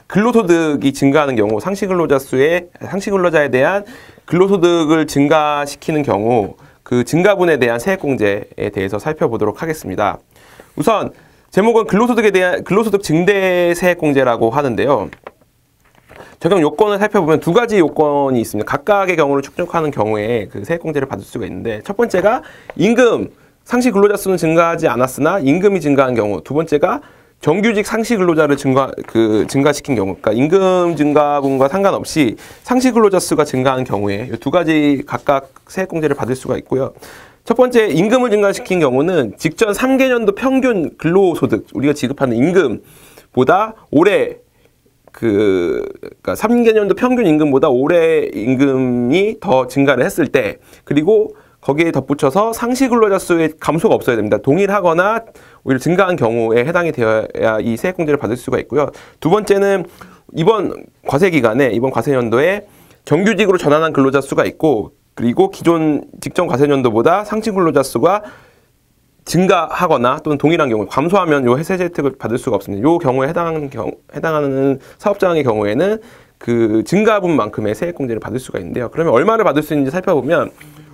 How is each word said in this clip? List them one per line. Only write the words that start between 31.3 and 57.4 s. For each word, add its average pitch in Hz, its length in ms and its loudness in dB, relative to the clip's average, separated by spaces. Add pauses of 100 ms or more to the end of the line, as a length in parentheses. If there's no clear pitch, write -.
상관없이 156 680 0 (280)
상시 254 280 0
근로자 208 280 2
수가 151 260 0
증가한 131 400 -2
경우에 101 440 -4
이 117 120 -8
두 - 100 -6
가지 151 560 2
각각 135 440 -2 (180)
세액공제를 165 480 -4
받을 127 180 -4
수가 127 220 -6
있고요. 131 340 -4 (560)
첫 233 80 0
번째, 240 340 2
임금을 220 420 2
증가시킨 196 480 0
경우는 139 580 0
직전 180 340 -2
삼 254 260 0
개년도 240 360 2
평균 240 640 -2
근로소득, 160 800 0
우리가 143 180 0
지급하는 131 420 -4
임금보다 160 1400 -2 (160)
올해 165 460 2 (760)
그, 95 760 0 (140)
그러니까 - 320 -8
삼 240 300 0
개년도 214 320 2
평균 240 320 0
임금보다 151 420 4
올해 156 640 2
임금이 131 1080 0
더 131 260 2
증가를 135 360 2
했을 175 220 -2
때, 113 320 -2 (280)
그리고 208 500 0 (260)
거기에 156 300 0
덧붙여서 151 600 0
상시 247 360 -2
근로자 214 320 2
수의 165 400 0
감소가 165 340 0
없어야 120 220 0
됩니다. 104 240 0
동일하거나 190 840 0 (380)
오히려 131 160 0
증가한 180 360 0
경우에 117 500 0
해당이 170 280 -2
되어야 110 680 0